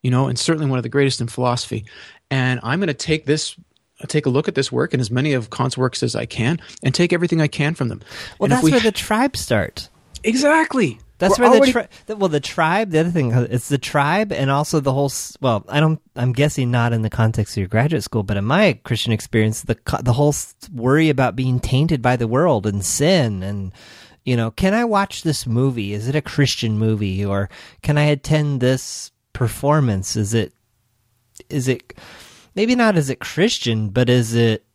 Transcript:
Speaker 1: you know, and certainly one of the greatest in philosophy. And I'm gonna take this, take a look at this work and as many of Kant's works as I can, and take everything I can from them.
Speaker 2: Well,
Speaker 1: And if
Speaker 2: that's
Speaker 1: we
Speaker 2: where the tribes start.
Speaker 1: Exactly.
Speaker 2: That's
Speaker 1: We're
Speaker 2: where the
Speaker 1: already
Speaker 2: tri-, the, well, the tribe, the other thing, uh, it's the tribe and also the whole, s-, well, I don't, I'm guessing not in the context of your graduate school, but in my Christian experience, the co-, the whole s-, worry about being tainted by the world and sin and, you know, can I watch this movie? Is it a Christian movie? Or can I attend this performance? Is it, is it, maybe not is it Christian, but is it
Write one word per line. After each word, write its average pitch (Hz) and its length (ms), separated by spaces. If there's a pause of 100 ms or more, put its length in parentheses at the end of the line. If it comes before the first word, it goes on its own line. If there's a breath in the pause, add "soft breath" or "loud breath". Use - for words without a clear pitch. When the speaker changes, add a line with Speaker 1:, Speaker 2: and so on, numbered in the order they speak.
Speaker 1:
you 131 80
know, 127 160
and 127 120
certainly 156 300
one 127 100
of 123 40
the 117 60
greatest 135 320
in 120 80
philosophy. 123 560 (460 loud breath)
And 127 320
I'm 139 180
gonna 156 140
take 151 320
this, 151 300 (520)
take 151 180
a 135 40
look 139 180
at 180 60
this 131 180
work 131 220
and 127 60
as 110 100
many 135 220
of 120 180
Kant's 127 280
works 127 240
as 120 140
I 117 100
can, 127 340 (220 loud breath)
and 135 120
take 175 180
everything 165 280
I 151 80
can 151 260
from 127 140
them. - 120 (380 loud breath)
Speaker 2:
Well, - 80
Speaker 1:
And - 60
if 247 40
Speaker 2:
that's 254 80
Speaker 1:
we 320 80
Speaker 2:
where 254 80
the 220 120
tribes 240 480
start. - 480 (360)
Speaker 1:
Exactly. 262 760 (200)
Speaker 2:
That's 196 200
Speaker 1:
We're 240 60
Speaker 2:
where 226 80
the 247 60
Speaker 1:
already 269 140
Speaker 2:
tri-, 240 160 (180 loud breath)
the, 214 100
well, 196 120
the 147 120
tribe, 180 500
the 156 80
other 170 120
thing, 143 220
uh, 123 160
it's - 220
the 139 80
tribe 170 540
and 135 180
also 147 300
the 135 120
whole, 139 140
s-, - 340
well, 117 260
I 143 140
don't, 160 180 (160)
I'm 123 180
guessing 131 380
not 120 220
in 113 80
the 110 80
context 110 460
of - 80
your 90 60
graduate 117 340
school, - 200
but 98 140
in 98 80
my 147 400
Christian 117 300
experience, 107 480
the - 140
co-, - 260
the 123 100
whole 147 180
s-, - 240 (200)
worry 135 340
about 127 260
being 127 240
tainted 139 440
by 123 140
the 117 120
world 123 380
and 98 180
sin 135 580
and, 98 300 (520 loud breath)
you 127 120
know, 113 140
can 190 240
I 233 100
watch 208 380
this 151 240
movie? 117 480
Is 107 120
it 135 100
a 151 40
Christian 117 580
movie? 104 460
Or 98 240 (320 loud breath)
can 147 160
I 147 80
attend 147 560
this - 500 (220)
performance? 120 840
Is 107 180
it, 113 180 (960)
is 131 180
it, - 280 (600 loud breath)
maybe 226 200
not 220 240
is 139 100
it - 120
Christian, 117 680
but 123 220
is 117 240
it 117 400